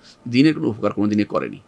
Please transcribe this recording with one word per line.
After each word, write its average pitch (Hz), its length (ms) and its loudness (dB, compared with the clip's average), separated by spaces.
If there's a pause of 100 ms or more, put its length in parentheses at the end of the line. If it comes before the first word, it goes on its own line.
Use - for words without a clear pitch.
(280)
দ্বীনের 135 260 4
কোনো 156 140 -4
উপকার 107 240 -2
কোনো 101 160 -2
দিনে 104 160 0
করেনি। 62 440 -6